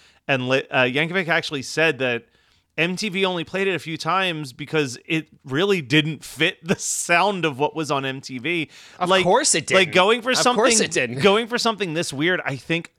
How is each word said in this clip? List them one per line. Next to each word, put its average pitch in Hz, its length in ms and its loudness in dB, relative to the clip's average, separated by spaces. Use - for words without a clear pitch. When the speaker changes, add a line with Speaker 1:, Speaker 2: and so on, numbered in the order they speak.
Speaker 1:
And 127 200 0
li-, 131 220 2
uh, 135 140 2
Yankovic 156 440 0
actually 160 340 -2
said 156 380 0
that 120 260 -2
M 170 200 0
T 214 120 -4
V 190 160 -2
only 180 200 -2
played 190 240 -2
it 185 60 0
a 156 40 -2
few 160 180 -8
times 160 560 -2
because 139 540 -2
it 160 220 -4
really 175 360 0
didn't 147 440 0
fit 165 420 -2
the 190 100 0
sound 175 720 0
of 135 120 -4
what 147 160 0
was 151 160 -4
on 139 140 -2
M 135 160 -6
T 131 180 -12
V. 156 300 -4
Speaker 2:
Of 180 100 0
Speaker 1:
Like, 185 160 6
Speaker 2:
course 240 300 4
it 160 160 -2
Speaker 1:
like, 185 160 6
Speaker 2:
didn't. 151 80 -2
Speaker 1:
going 208 260 4
for 247 120 -2
Speaker 2:
Of 247 60 0
Speaker 1:
something, 247 260 2
Speaker 2:
course 226 160 4
it 156 100 0
didn't. 131 300 -2
Speaker 1:
going 202 260 4
for 233 100 -4
something 202 380 -2
this 165 180 -4
weird, 160 320 0
I 139 120 -6
think 165 420 -6